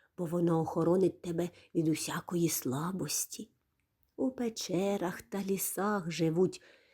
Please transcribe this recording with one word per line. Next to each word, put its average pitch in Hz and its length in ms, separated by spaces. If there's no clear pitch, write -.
бо 180 80
воно 170 360
охоронить 170 600
тебе 175 280
від 160 120
усякої 165 640
слабості. 156 1000
У 254 160
печерах 196 880
та 196 220
лісах 190 680
живуть 160 500